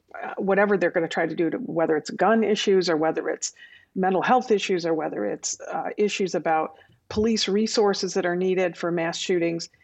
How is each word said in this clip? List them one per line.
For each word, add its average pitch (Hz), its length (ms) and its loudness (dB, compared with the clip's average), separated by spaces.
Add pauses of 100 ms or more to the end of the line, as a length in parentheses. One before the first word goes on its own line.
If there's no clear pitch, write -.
(240)
uh, - 140 -10
whatever 202 400 4
they're 170 120 2
gonna 165 200 0
try 165 180 0
to 160 80 -6
do, 165 140 0
to, 151 80 -4
whether 160 400 0
it's - 140 -6
gun 214 340 2
issues 196 440 2
or 165 60 2
whether 160 320 0
it's - 240 -6 (420)
mental 185 280 0
health 240 300 2
issues 190 340 0
or 165 80 0
whether 156 320 -4
it's, - 340 -6 (140)
uh, 160 240 -6
issues 202 360 0
about 160 440 0 (320)
police 220 400 0
resources 202 640 2
that 185 120 0
are 175 120 0
needed 185 400 0
for 175 120 -4
mass 170 280 -2
shootings, 170 500 -2 (160)